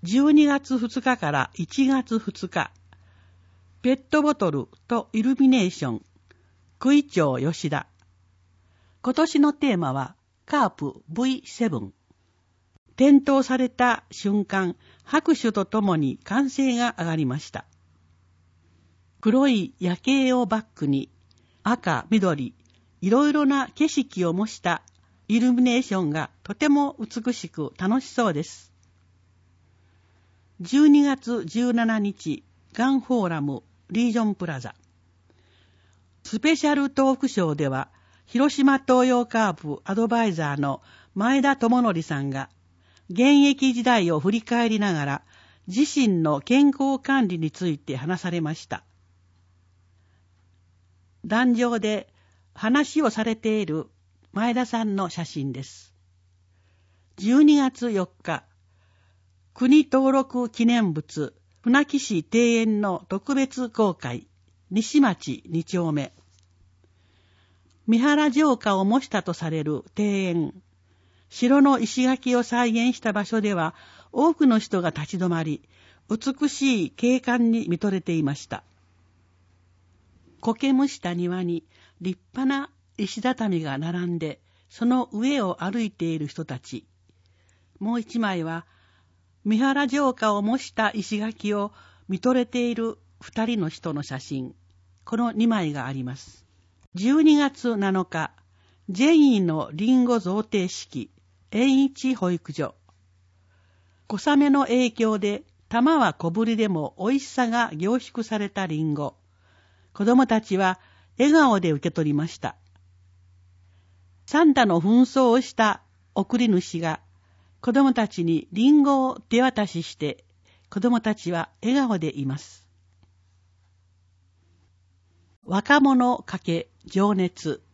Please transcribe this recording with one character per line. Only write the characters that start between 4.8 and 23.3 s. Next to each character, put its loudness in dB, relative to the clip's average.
と -4
イ -2
ル 0
ミ 6
ネ 6
ー 0
シ -8
ョ -4
ン。 -10
九 2
井 6
町 0
吉 -4
田。 -6
今 -4
年 0
の 4
テ 0
ー 0
マ -2
は -8
カ 0
ー 0
プ -10
ブ -4
イ -4
セ -4
ブ -4
ン。 -10
点 8
灯 2
さ -2
れ 0
た 0
瞬 -2
間、 -4
拍 0
手 -2
と -2
と -2
も 2
に -2
歓 -2
声 0
が -2
上 -4
が -4
り -2
ま -4
し -18
た。 -12
黒 2
い 0
夜 -2
景 2
を 2
バ -2
ッ -6
ク -4
に、 -2
赤、 -2
緑、 0
い -2
ろ 4
い 0